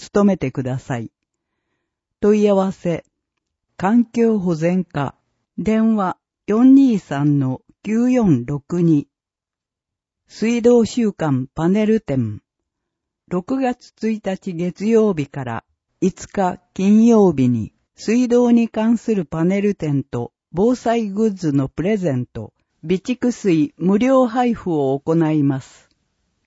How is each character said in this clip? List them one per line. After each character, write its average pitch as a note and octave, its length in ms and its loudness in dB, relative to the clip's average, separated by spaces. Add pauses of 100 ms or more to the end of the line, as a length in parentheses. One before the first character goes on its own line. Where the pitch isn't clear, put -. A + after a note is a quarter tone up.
(140)
努 G3+ 120 4
め G3 120 2
て C3 140 -6
く C#3 100 -6
だ B2+ 160 -6
さ B2+ 220 -8
い。 A2 120 -12 (1080)
問 G#3 200 2
い G#3 80 2
合 G3+ 60 2
わ F#3+ 180 0
せ、 - 320 -6 (760)
環 A3+ 280 2
境 A3+ 320 0
保 F3+ 160 -2
全 F3 300 -2
課、 - 320 -8 (420)
電 A3 380 0
話 F#3+ 220 -4 (280)
四 B3 300 6
二 B3+ 240 4
三 C#3+ 400 0
の C3 240 -4 (180)
九 A#3 300 0
四 F3+ 340 2
六 C#3+ 380 -4
二。 D#3 240 2 (1200)
水 A#3 340 -4
道 A#3 240 6
週 G#3+ 280 -2
間 C3+ 420 -2
パ D#3 120 -2
ネ G#3 160 2
ル A3 160 2
展。 A#2 440 -6 (840)
六 F3+ 300 -6
月 B3+ 340 -6 (160)
一 A3 160 -4
日 F#3+ 300 -8
月 F3 320 -6
曜 A3 300 2
日 D3 100 -4
か C3+ 200 -12
ら A#2 180 -10 (380)
五 - 280 -4
日 F#3 320 -4 (120)
金 G#3 340 4
曜 G#3 260 6
日 C3 160 0
に A2+ 240 -4 (200)
水 A#3+ 360 -2
道 A#3+ 220 2
に A#3 180 2
関 A3 280 0
す A3+ 160 -4
る F#3 120 -2
パ E3 180 -4
ネ F#3+ 180 0
ル G3+ 140 -2
展 C#3 300 -4
と A#2+ 260 -10 (220)
防 A3 220 0
災 A3+ 340 -2
グ G#3 180 -2
ッ G#3 60 -2
ズ E3+ 180 -4
の C#3 160 0
プ D3+ 160 -8
レ G#3 140 0
ゼ F3 160 -2
ン B2 120 -4
ト、 - 280 -16 (280)
備 F3 180 -2
蓄 A#3+ 340 -4
水 D#3+ 440 0
無 G3 220 0
料 C4 260 2
配 A#3+ 280 -2
布 - 180 -8
を C#3 260 0
行 E3 180 -2 (140)
い D#3 140 0
ま C#3 160 0
す。 - 300 -20 (580)